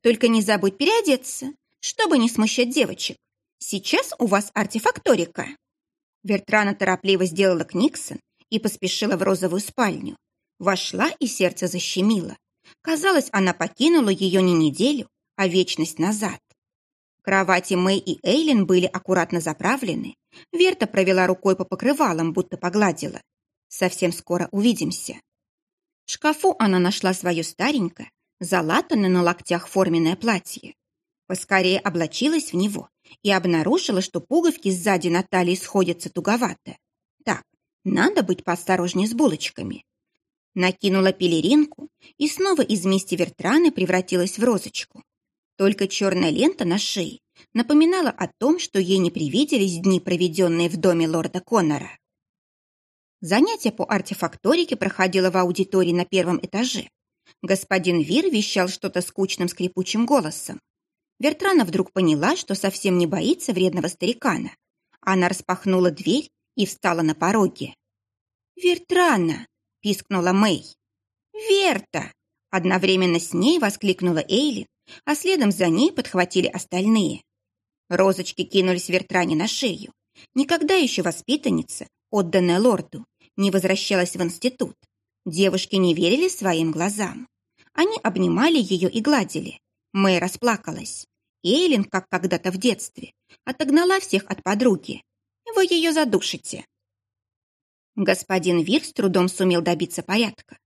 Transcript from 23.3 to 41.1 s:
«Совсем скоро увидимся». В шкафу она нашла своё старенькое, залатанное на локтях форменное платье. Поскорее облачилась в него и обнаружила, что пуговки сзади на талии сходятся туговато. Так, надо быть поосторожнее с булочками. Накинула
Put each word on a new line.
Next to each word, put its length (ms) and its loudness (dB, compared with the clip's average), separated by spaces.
«Совсем 440 -2
скоро 400 -4
увидимся». 600 -2
В 60 -10
шкафу 460 0
она 200 2
нашла 360 0
своё 280 -2
старенькое, 680 -4
залатанное 680 0
на 140 4
локтях 460 -2
форменное 480 2
платье. 580 -6
Поскорее 520 0
облачилась 760 -2
в 40 -4
него 320 -4
и 80 0
обнаружила, 720 0
что 180 -8
пуговки 500 0
сзади 380 0
на 140 0
талии 320 0
сходятся 560 -2
туговато. 680 -4
Так, 200 -4
надо 380 2
быть 220 -2
поосторожнее 640 -2
с 60 -4
булочками. 720 -2
Накинула 580 2